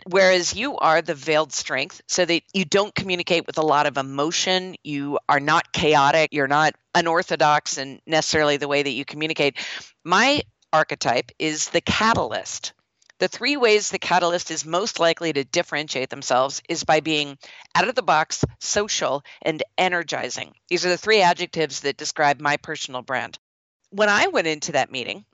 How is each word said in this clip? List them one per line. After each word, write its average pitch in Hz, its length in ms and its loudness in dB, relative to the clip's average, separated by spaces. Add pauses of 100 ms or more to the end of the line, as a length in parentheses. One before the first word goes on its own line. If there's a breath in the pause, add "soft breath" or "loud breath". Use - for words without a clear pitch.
whereas 185 480 4
you 247 220 -4
are 160 260 4
the 160 100 -4
veiled 151 400 0
strength, - 540 -6
so - 180 0
that 165 160 2 (120)
you 190 120 0
don't 196 300 2
communicate 180 500 -2
with - 140 -4
a 156 60 2
lot 147 200 4
of 143 120 -2
emotion, 170 840 -2
you 143 360 -4 (100)
are 143 100 2
not 156 320 0
chaotic, 147 600 4
you're 143 160 0
not 147 260 2 (220)
unorthodox 165 840 2
in 135 300 -10
necessarily 156 500 2
the 139 100 -4
way 143 140 2
that 139 80 -2
you 135 160 -6
communicate. 151 520 -2 (460 loud breath)
My 233 380 2 (320)
archetype 143 640 0
is 156 320 -4
the 170 120 0
catalyst. 165 920 -2 (460)
The 185 80 0
three 277 300 -4
ways 214 320 4
the 190 80 -4
catalyst 175 540 0
is 156 120 -6
most 175 360 -4
likely 165 340 2
to 139 100 -2
differentiate 147 680 -4
themselves 135 580 0
is 160 140 -6
by 156 160 2
being 147 400 -4 (340 loud breath)
out 180 140 2
of 165 80 -4
the - 80 -2
box, 160 420 0 (140)
social, 156 640 -2 (180 loud breath)
and 156 220 -2 (120)
energizing. 151 760 -4 (140)
These 175 180 -2
are 180 40 0
the 175 80 0
three 214 240 4
adjectives 175 580 0
that 139 180 -4
describe 147 420 0
my 147 180 -2
personal 143 440 -10
brand. 120 380 -8 (520)
When 208 180 2
I 220 180 4
went 240 200 0
into 151 260 -4
that 131 180 0
meeting, 151 320 -10 (100)